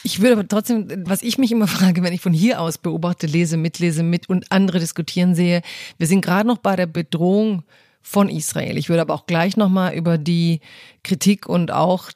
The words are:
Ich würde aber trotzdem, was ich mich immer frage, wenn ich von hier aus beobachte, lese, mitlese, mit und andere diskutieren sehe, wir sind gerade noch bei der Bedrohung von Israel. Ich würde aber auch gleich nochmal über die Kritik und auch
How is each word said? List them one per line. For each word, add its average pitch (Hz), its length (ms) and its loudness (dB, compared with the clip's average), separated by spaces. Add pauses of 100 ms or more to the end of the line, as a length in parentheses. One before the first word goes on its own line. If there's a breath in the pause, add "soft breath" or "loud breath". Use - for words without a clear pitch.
Ich - 200 -6
würde 247 120 6
aber 208 140 0
trotzdem, 214 400 -2 (180)
was 190 160 -2
ich 233 160 -2
mich 254 140 2
immer 220 160 2
frage, 180 340 2
wenn 175 120 0
ich 175 80 -6
von 180 120 0
hier 208 260 2
aus 165 200 -4
beobachte, 165 480 -4
lese, 165 300 0
mitlese, 165 440 -2
mit 170 260 -2
und 185 240 -2
andere 190 280 2
diskutieren 175 560 0
sehe, 175 260 2 (380 loud breath)
wir 170 80 0
sind 185 140 4
gerade 196 260 0
noch 240 100 2
bei 196 180 0
der 180 120 -2
Bedrohung 175 760 0 (400 soft breath)
von 202 260 2
Israel. - 520 -4
Ich 147 100 -6
würde 165 140 2
aber 151 100 -2
auch 147 140 -8
gleich 175 280 0
nochmal 185 380 2
über 165 240 0
die 165 440 0 (420 loud breath)
Kritik 196 420 0
und 175 240 -2
auch 180 460 0